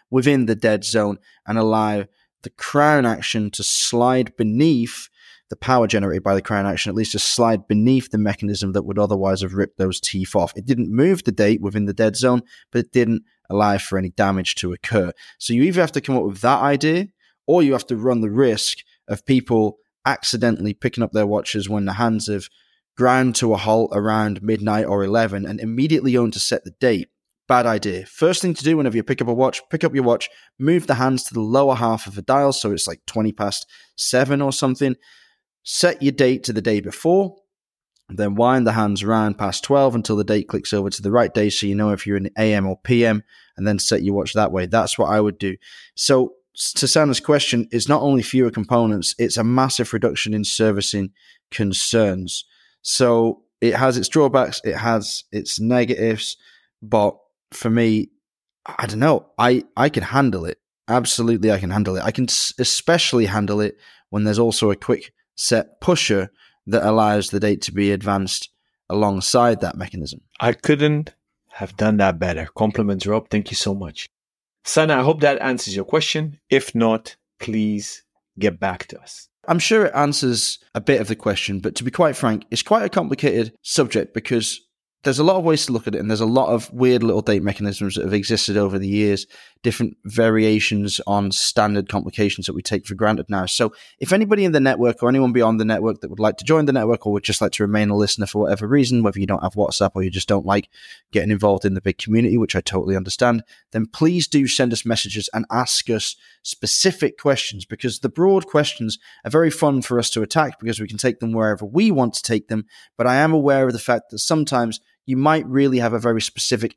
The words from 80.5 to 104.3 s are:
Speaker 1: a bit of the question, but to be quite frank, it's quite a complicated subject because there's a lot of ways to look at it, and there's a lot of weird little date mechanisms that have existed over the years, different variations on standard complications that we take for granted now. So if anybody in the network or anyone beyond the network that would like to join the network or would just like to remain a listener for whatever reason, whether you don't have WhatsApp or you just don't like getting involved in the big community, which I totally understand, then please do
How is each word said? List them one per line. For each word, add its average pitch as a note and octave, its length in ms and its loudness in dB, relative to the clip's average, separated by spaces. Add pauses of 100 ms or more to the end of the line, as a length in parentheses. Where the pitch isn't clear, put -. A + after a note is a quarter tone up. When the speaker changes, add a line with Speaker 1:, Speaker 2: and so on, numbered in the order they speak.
Speaker 1:
a A2+ 60 -4
bit A#2+ 220 2
of G#2 80 -6
the A2 80 -2
question, - 420 -4
but G2+ 160 -6
to - 80 -8
be B2+ 80 -4
quite D#3 240 2
frank, A2+ 340 -2
it's - 140 -6
quite G#3+ 220 0
a F#3+ 40 -2
complicated C3+ 720 -2
subject - 520 -2
because A2+ 480 -4 (420)
there's C3+ 160 0
a D3+ 40 2
lot F#3 120 4
of F#3 80 -2
ways D#3+ 240 0
to C3 40 -4
look A2+ 140 -2
at G#2 80 -4
it, - 60 -4
and G#2 100 -4
there's A2 100 0
a A2+ 60 0
lot B2 240 2
of A2+ 240 -2
weird B2 300 2
little G#2+ 180 2
date G#2 220 0
mechanisms G2+ 500 -4
that - 120 -6
have F#2+ 80 -2
existed G#2 440 0
over G2 220 0
the G2 80 -4
years, G2+ 400 0 (340)
different - 420 -2
variations A2 1000 0
on G2+ 260 0
standard G#2 560 0
complications G2+ 600 -4
that F#2 80 -8
we F#2 80 -8
take - 240 -4
for G2+ 80 -8
granted G#2+ 340 0
now. F#2+ 160 -2
So A2 260 -2 (280)
if C3+ 120 -2
anybody G#3 340 2
in F3 60 2
the D3+ 80 4
network A#2+ 440 2
or A#2+ 60 4
anyone C3 220 2
beyond A2+ 280 4
the A2 60 0
network A2 360 0
that - 80 -10
would F#2 100 -14
like G#2+ 180 2
to - 60 -16
join D3+ 220 4
the C#3 80 2
network A2+ 320 0
or G#2 80 0
would G2+ 100 -2
just - 160 -2
like G2+ 120 0
to - 120 -2
remain G#2 280 0
a G2+ 40 0
listener G#2 300 0
for G#2 160 -4
whatever G2+ 260 -2
reason, B2 360 2
whether G2 160 0
you G2 80 -2
don't F#2 160 -2
have F#2 100 -4
WhatsApp G2+ 400 0
or F#2+ 80 -4
you F#2+ 80 -2
just F#2 180 -6
don't G2 180 0
like G2 240 -2 (420)
getting G2+ 180 -2
involved G2+ 360 2
in F#2+ 100 2
the F#2 60 -4
big - 180 -2
community, A2+ 400 2
which G#2+ 160 -2
I F#2 60 0
totally - 340 -2
understand, A2+ 480 0 (300)
then A2 120 -2
please E3 420 0
do C#3 200 2